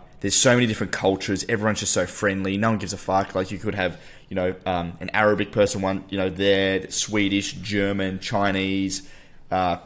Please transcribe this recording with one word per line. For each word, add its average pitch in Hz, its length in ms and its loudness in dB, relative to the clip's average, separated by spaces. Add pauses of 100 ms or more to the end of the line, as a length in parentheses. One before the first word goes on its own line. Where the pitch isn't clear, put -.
(200)
There's 98 160 0
so 123 180 6
many 123 140 4
different 107 240 -2
cultures. 95 560 0
Everyone's 107 320 0
just 98 120 -2
so 92 140 2
friendly. 95 500 -2
No 110 140 2
one 110 80 0
gives 95 140 -6
a 98 40 -8
fuck. 95 380 0
Like, 95 160 0
you 101 80 -6
could 101 160 -4
have, 92 260 -2 (280)
you 98 80 -6
know, 92 180 0 (100)
um, 87 360 -2
an - 120 -10
Arabic 104 380 2
person, 101 320 2
one, 95 260 -2
you 98 80 -6
know, 95 140 0
there, 95 600 2
Swedish, 101 640 0
German, 98 640 -2
Chinese, 95 840 0 (480)
uh, 90 360 0